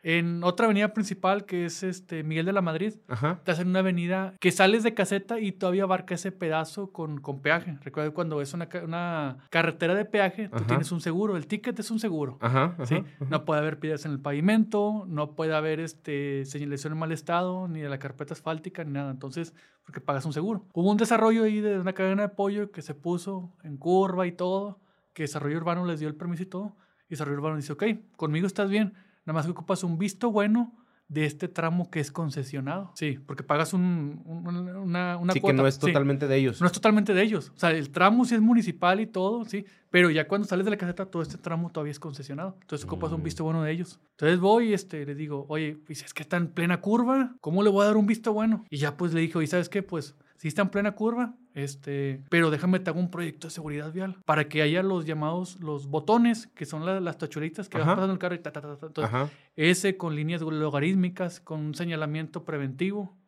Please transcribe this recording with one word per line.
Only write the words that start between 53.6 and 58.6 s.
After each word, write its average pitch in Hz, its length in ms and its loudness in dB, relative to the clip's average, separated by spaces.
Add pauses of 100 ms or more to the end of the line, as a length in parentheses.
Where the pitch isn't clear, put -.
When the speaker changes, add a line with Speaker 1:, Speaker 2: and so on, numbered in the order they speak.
Speaker 1:
vial 185 320 -8
para 151 240 4
que 151 140 0
haya 160 180 4
los 185 240 0
llamados, 165 540 -4
los 147 280 -6
botones, 220 600 4
que - 180 -12
son 156 200 -8
la, 190 140 0
las 170 200 -4
tachuelitas 160 500 -6
que - 80 -6
vas 156 80 2
Speaker 2:
Ajá. 175 100 6
Speaker 1:
pasando 190 180 0
el 180 60 -4
carro 180 160 -2
y 170 40 -10
ta, 151 120 -10
ta, 151 100 -10